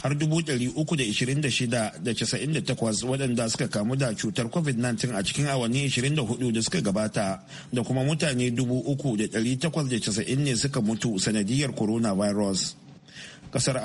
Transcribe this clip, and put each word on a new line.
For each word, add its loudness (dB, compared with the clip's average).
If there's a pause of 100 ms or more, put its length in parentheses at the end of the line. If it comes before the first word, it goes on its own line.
har 2
dubu 2
ɗari 0
uku 0
da 2
ishirin 0
da 0
shida 0 (100)
da 0
casa'in -2
da 0
takwas -2
waɗanda 0
suka 0
kamu 0
da 2
cutar -2
covid 0
nineteen 0
a 0
cikin 0
awanni 2
ishirin 2
da 2
hudu 0
da 2
suka 0
gabata, 0 (300)
da 0
kuma 0
mutane 2
dubu 2
uku 0
da 2
ɗari 0
takwas 0
da 0
casa'in 0
ne 2
suka 0
mutu 0
sanadiyar 0
coronavirus. 0 (760)
Kasar 0